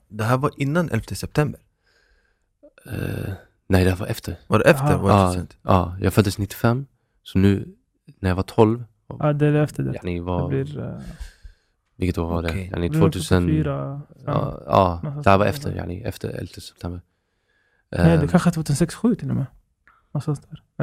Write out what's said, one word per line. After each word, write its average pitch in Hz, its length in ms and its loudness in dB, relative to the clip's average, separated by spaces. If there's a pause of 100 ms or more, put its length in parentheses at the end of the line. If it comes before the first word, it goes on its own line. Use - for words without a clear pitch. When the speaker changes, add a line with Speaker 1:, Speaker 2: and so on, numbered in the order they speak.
Speaker 1:
det 107 160 -6
här 120 120 0
var 135 200 -2
innan 147 340 -2
elfte 107 240 -4
september? - 460 -4 (1300)
Speaker 2:
Eh, 95 460 -6 (340)
nej, 92 180 4
det 92 60 4
här 87 60 0
var - 100 -8
efter. - 300 -8 (100)
Speaker 1:
Var 110 120 2
det - 60 2
efter? 135 200 6
Speaker 3:
Aha. 143 140 4
Speaker 1:
Var 95 120 0
det 101 60 8
Speaker 2:
Ja, 92 160 6
Speaker 1:
sent? 90 300 -8
Speaker 2:
ja, 90 380 2
jag 98 140 2
föddes 101 240 4
nittiofem, 117 480 0 (360)
så - 160 -2
nu 98 300 2 (520)
när 98 100 0
jag 87 60 0
var 95 60 -2
tolv, 113 420 4 (340)
Speaker 3:
Ja, 151 140 0
det 147 140 0
är 147 80 2
efter 151 280 -2
det. 131 120 -4
Speaker 2:
yani, 87 260 -6
var 87 300 -2
Speaker 3:
Det 135 140 -2
blir, - 200 -12
eh, 117 140 -10 (960)
Speaker 2:
Vilket 90 220 -2
år 82 100 -2
var 85 160 -2
Speaker 1:
Okej. 82 100 -2
Speaker 2:
det? 95 80 -6
Yani, 90 240 -4
Speaker 3:
det 82 40 0
blir 156 100 0
Speaker 2:
tvåtusen, 90 420 2
Speaker 3:
tvåtusen 87 40 2 (180)
fyra, 139 360 -6 (240)
Speaker 2:
ja, - 0 -
Speaker 3:
fem. 143 100 -4 (320)
Speaker 2:
ja, 87 360 2
Speaker 3:
Någonstans 143 220 -8
Speaker 2:
det 98 60 6
här 95 80 8
var 104 60 4
Speaker 3:
där. 104 80 2
Speaker 2:
efter, 101 240 -6
yani, 90 260 -8
efter - 260 -8
elfte - 320 -10
september. 87 400 -10 (920)
Speaker 3:
Nej, - 140 0 (120)
det 151 60 2
Speaker 2:
Ehm. 165 60 -2
Speaker 3:
kanske 175 220 2
är - 20 -4
tvåtusen 156 240 -4
sex, 170 180 -2
sju 226 200 0
till 135 160 -8
och 120 60 -2
med. 131 100 -2 (680)
Någonstans 143 280 -6
där. - 220 -20 (200)